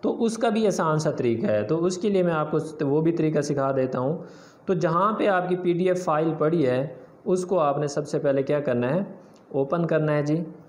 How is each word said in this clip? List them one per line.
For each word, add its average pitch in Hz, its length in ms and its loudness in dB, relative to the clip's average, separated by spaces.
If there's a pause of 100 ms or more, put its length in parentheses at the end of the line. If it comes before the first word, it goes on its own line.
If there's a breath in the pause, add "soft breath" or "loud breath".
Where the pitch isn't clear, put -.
तो - 80 0
उसका 226 400 0
भी 220 160 0
आसान 165 320 2
सा 156 120 0
तरीका 117 380 0
है। 104 160 2
तो 156 120 0
उसके 185 340 0
लिए 190 120 2
मैं 175 100 2
आपको 156 540 -2
वो 143 140 2
भी 165 120 2
तरीका 156 280 0
सिखा 139 320 0
देता 131 260 0
हूँ। 143 260 -2 (420 loud breath)
तो 196 80 2
जहाँ 175 440 2
पे 226 80 2
आपकी 180 300 2
पीडीएफ़ 180 480 0
फाइल 160 300 2
पड़ी 156 280 2
है 131 340 0 (300 loud breath)
उसको 185 300 0
आपने 147 320 2
सबसे 147 300 -4
पहले 139 240 2
क्या 147 180 0
करना 123 280 0
है, 185 180 0 (480 loud breath)
ओपन 147 300 0
करना 151 280 0
है 147 100 2
जी। 156 240 -2 (220)